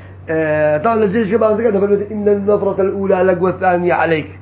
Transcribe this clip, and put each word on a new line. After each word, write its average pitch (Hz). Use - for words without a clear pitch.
آه، 151
طبعًا 220
الزيج 208
كمان 220
ذكر 226
فقال: 202
"إن 208
النظرة 202
الأولى 196
لك 180
والثانية 180
عليك". 160